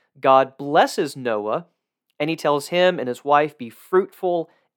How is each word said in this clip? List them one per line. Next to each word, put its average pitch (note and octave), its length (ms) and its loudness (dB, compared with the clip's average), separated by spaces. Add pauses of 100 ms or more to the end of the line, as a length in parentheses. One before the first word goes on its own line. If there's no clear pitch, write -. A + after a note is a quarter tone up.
(180)
God C3+ 380 2
blesses D3+ 580 -2
Noah, A#2+ 520 -6 (520)
and D3+ 120 -4
he E3 60 -4
tells D3 320 -2
him F3+ 300 2
and B2 80 -6
his B2 160 -8
wife, D3 360 2
"Be A#2+ 100 -12
fruitful F3 800 -2 (280)